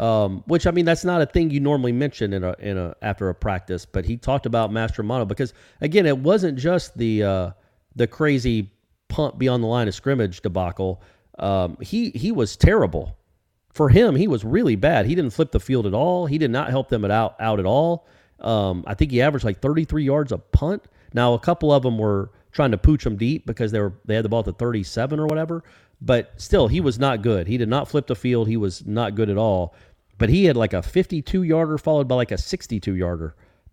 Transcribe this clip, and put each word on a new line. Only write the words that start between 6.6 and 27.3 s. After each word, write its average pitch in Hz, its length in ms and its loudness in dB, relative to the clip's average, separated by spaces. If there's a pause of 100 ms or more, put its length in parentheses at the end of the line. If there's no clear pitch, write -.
the, 110 260 0
uh, 92 280 0 (440)
the 120 100 0
crazy 120 680 0 (360)
punt - 320 -4
beyond 123 240 2
the 110 40 0
line 117 200 0
of 95 80 -4
scrimmage 117 460 -2
debacle. 92 600 -4 (380)
Um, 92 420 -2
he, 226 300 -4
he 147 200 -4
was 143 240 -2
terrible. 165 640 0 (560)
For 147 160 2
him, 196 260 6
he 180 120 2
was 113 180 -2
really 147 300 2
bad. 110 320 2
He 151 80 0
didn't 151 180 -2
flip 156 180 -2
the - 80 2
field 123 280 -2
at 95 80 -2
all. 170 320 0
He 143 100 -2
did 151 140 0
not 127 180 -2
help 127 200 -2
them 113 140 0
at 101 80 2
out, 110 280 0
out 110 200 0
at 90 60 0
all. 156 400 0 (340)
Um, 98 460 0
I - 80 -8
think - 180 0
he 123 80 2
averaged, 135 260 2
like, 101 160 -4
thirty-three 151 420 -2
yards 135 280 0
a 95 60 -4
punt. - 460 -2 (300)
Now, 120 200 4
a 117 60 0
couple 156 340 2
of 139 80 4
them 123 160 -2
were 104 340 0 (200)
trying 139 200 2
to 104 60 0
pooch 104 260 4
him 107 140 -2
deep 117 300 -2
because 113 240 -4
they 110 80 0
were, 101 140 -2 (120)
they 107 100 -2
had 113 80 0
the 107 60 -2
ball 117 120 0
at 101 40 -4
the 92 80 -6
thirty-seven 120 640 -4
or 156 60 -2
whatever. 160 380 -4 (380)
But 117 340 0
still, 160 320 2
he 147 140 2
was 127 180 0
not 131 220 0
good. 98 260 0